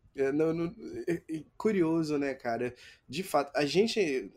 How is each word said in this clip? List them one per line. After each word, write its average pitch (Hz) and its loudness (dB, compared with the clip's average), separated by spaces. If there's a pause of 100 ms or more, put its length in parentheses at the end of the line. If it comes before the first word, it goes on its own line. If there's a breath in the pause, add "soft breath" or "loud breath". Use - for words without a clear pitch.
(160)
É, 135 2
não, 160 2
não, 170 -4 (300)
é, 170 -2
é 156 -6 (140)
curioso, 165 2
né, 139 0
cara? 120 -4 (360 soft breath)
De 139 -6
fato, 147 0
a 147 2
gente 156 2